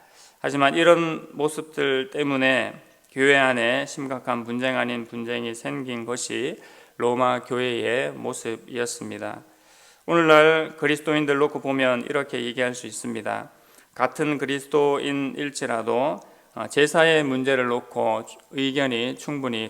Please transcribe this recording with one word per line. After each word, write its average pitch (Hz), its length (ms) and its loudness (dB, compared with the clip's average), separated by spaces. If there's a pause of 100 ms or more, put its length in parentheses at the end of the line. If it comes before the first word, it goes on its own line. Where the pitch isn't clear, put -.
(400)
하지만 139 340 2
이런 165 600 4
모습들 143 760 -2
때문에 131 640 0 (380)
교회 139 240 4
안에 131 520 2
심각한 127 580 -6
분쟁 123 320 -2
아닌 120 280 -4
분쟁이 117 480 -6
생긴 127 520 -8
것이 120 520 -6 (380)
로마 123 460 2
교회의 123 720 -2
모습이었습니다. 113 1300 -8 (640)
오늘날 160 720 6
그리스도인들 147 600 0
놓고 147 220 2
보면 131 440 0
이렇게 139 420 -4
얘기할 123 280 -2
수 123 140 -12
있습니다. 110 640 -8 (420)
같은 147 440 0
그리스도인일지라도, 139 1800 -2 (340)
어, 110 120 -8
제사의 156 560 4
문제를 131 440 0
놓고 117 560 -2 (280)
의견이 135 640 -2
충분히 123 520 -4